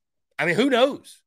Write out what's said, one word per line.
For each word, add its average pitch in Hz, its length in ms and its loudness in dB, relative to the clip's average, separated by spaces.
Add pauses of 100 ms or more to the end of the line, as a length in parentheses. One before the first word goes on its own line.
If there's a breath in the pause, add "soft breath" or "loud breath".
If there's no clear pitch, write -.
(380)
I 151 80 -4
mean, 170 100 -2
who 269 140 2
knows? 240 560 -2